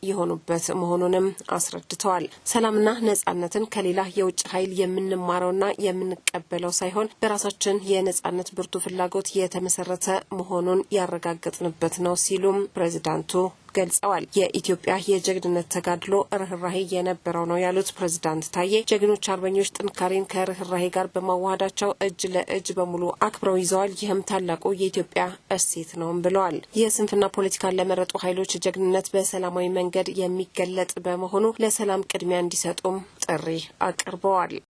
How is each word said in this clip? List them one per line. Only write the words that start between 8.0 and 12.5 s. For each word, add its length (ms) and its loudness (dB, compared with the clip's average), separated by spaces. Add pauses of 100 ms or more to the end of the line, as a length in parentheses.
ብርቱ 260 -6
ፍላጎት 540 -2
የተመሰረተ 720 -2 (280)
መሆኑን 480 2 (120)
ያረጋገጥንበት 1040 -2
ነው 200 0
ሲሉም 420 2 (100)